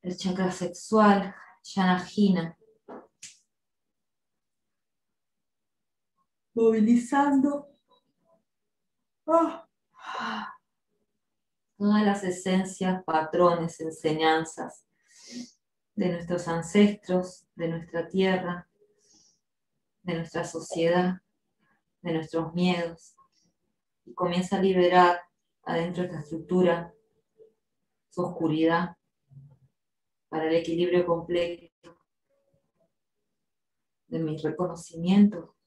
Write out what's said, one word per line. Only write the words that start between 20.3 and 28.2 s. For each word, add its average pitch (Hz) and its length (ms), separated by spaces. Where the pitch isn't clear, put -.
sociedad, 170 800
de 170 120
nuestros 160 400
miedos, 175 600
comienza 180 420
a 190 40
liberar 180 580
adentro 175 400
de 180 60
esta 156 120
estructura 170 720
su 175 140